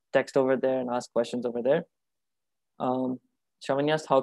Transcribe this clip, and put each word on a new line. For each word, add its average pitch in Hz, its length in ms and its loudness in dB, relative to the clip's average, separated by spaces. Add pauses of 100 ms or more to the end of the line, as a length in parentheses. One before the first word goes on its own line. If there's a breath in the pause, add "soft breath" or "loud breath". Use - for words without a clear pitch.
(180)
text 135 240 0
over 131 140 2
there 131 220 0
and 127 100 -4 (100)
ask - 140 -8
questions 120 320 -2
over 120 160 -4
there. 139 220 2 (960)
Um, 131 400 -2 (480)
Shavanya 147 320 0
asked, 156 160 -10
"How 135 80 6